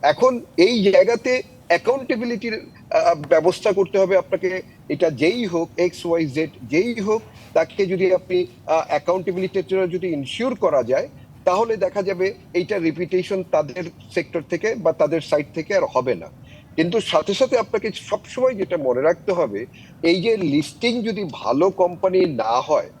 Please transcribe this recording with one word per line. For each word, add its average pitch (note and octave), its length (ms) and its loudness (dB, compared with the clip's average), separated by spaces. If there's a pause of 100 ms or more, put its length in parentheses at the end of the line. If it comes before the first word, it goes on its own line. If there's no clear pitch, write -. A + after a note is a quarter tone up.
এখন A#3 400 2 (160)
এই G#3 260 4
জায়গাতে A3+ 600 4 (240)
অ্যাকাউন্টেবিলিটির, A#3+ 840 -2
আহ, E3 760 0
ব্যবস্থা F3 420 2
করতে F#3+ 280 0
হবে F#3+ 180 4
আপনাকে। F#3 440 -2 (280)
এটা E3+ 200 2
যেই F3 360 0
হোক, E3+ 320 -4
এক্স F3 280 -2
ওয়াই E3+ 200 0
জেড D3+ 240 -4 (140)
যেই E3+ 300 0
হোক, G#3+ 280 -2 (320)
তাকে G#3+ 320 0
যদি F#3 280 2
আপনি, F3+ 340 0 (200)
আহ, D#3 200 2
অ্যাকাউন্টেবিলিটির F3+ 800 -2
জন্য F#3+ 240 0
যদি F3+ 160 -6
ইনশিওর E3+ 480 -4
করা D3 280 2
যায়, C3 240 0 (380)
তাহলে A3 320 2
দেখা F#3+ 240 -2
যাবে F#3+ 320 -2 (200)
এইটা F3 240 -2
রিপিটেশন F3 760 -2
তাদের D3+ 320 -2 (300)
সেক্টর E3 360 -4
থেকে G#3 260 -2
বা E3+ 180 0
তাদের D#3 280 0
সাইড C#3+ 320 -2
থেকে F3 240 -2
আর E3+ 60 4 (100)
হবে B2+ 220 0
না। E2 120 -12 (480)
কিন্তু F3 240 0
সাথে F3 340 0
সাথে B3+ 240 2
আপনাকে G#3+ 360 -2
সবসময় B3 640 -4
যেটা F#3 220 -4
মনে B2+ 240 0
রাখতে E3 300 0
হবে, B2 340 -2 (380)
এই E3+ 180 2
যে A3 160 0
লিস্টিং F#3+ 680 -2
যদি G#3 280 -4
ভালো C#3 380 0
কোম্পানি F#3 560 0
না A#2 360 0
হয় C3+ 280 0 (100)